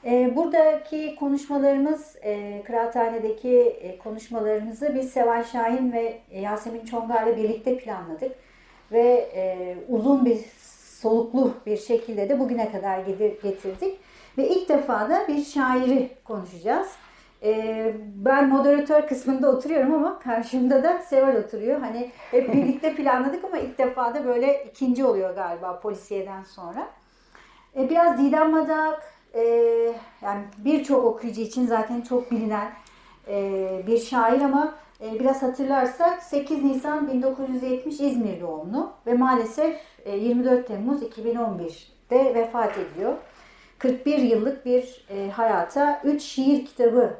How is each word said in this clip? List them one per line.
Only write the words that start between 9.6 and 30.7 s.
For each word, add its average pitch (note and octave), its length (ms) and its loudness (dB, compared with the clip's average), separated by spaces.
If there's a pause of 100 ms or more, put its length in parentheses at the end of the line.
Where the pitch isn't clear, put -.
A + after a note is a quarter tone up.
uzun B3+ 360 2
bir A3+ 140 2 (600)
soluklu A#3 520 2 (140)
bir G#3+ 100 -2
şekilde A3 520 -2
de C#4 120 2
bugüne A#3 320 -2
kadar F#3+ 260 -4
getir-, G3 440 -2
getirdik. G3+ 580 -6 (380)
Ve C4+ 100 0
ilk F4+ 200 0
defa B3+ 420 0
da G#4 180 2
bir C#4+ 160 -2
şairi B3+ 640 0 (140)
konuşacağız. G#3 640 -4 (540)
Ee, A3 520 -2 (200)
ben C4 340 4
moderatör C#4+ 580 4
kısmında C4 440 0
oturuyorum C#4+ 440 2
ama D#4+ 240 0
karşımda B3+ 640 0
da F4 160 2
Seval C4+ 380 2
oturuyor. A3 440 -2
Hani A#3+ 300 -8 (200)
hep B3 220 2
<laughs> - 20 0
birlikte C#4 400 0
planladık C4+ 500 0
ama F#4 140 -6
ilk - 200 -8
defa B3 360 0
da D4 120 -4
böyle C4 380 2
ikinci B3+ 400 -2
oluyor F#3+ 300 0
galiba F3+ 460 -8
Polisiye'den G3 640 -8
sonra. G3 440 -12 (880)
Ee, C4 140 0
biraz E4+ 280 6
Didem D#4 320 4
Madak, D#4 640 0 (200)
e, A3+ 80 0 (800)
yani G3+ 220 -6 (140)
birçok C#4 460 2